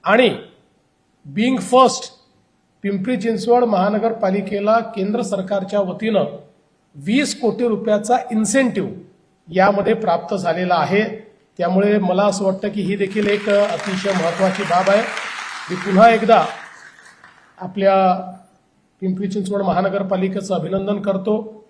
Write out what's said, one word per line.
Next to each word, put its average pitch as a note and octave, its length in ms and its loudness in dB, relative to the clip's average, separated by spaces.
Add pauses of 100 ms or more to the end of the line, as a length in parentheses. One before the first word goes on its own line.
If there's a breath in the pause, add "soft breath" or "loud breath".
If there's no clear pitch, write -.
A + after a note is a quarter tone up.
आणि A3+ 240 4 (1040)
being A#3+ 260 0
first, B3 460 4 (800)
पिंपरी G3+ 340 -4
चिंचवड A#3 480 2
महानगरपालिकेला G3+ 1120 0
केंद्र A3 440 -4
सरकारच्या G3 580 -4
वतीनं G3 440 0 (720)
वीस A3 440 -2
कोटी A#3+ 280 0
रुपयाचा G#3+ 480 0 (160)
इन्सेंटिव्ह A3 580 0 (580)
यामध्ये G3 460 2
प्राप्त F3 400 -2
झालेला F3+ 400 0
आहे. F3 580 0 (260)
त्यामुळे G3 400 2
मला F3+ 240 0
असं G3 220 0
वाटतं F#3+ 240 -2
की G#3 140 -4
ही G3 140 -2
देखील G3+ 300 -2
एक G#3 240 0
अतिशय G3+ 600 0
महत्त्वाची F#3 500 0
बाब F#3 280 2
आहे. G#3 120 4 (680)
मी F3+ 60 -6
पुन्हा G3 340 6
एकदा G#3+ 340 4 (1120)
आपल्या F#3+ 560 2 (840)
पिंपरी F#3 280 -2
चिंचवड G3+ 340 -4
महानगरपालिकेचं F#3+ 920 -2
अभिनंदन F#3+ 460 -4
करतो. G#3+ 680 -4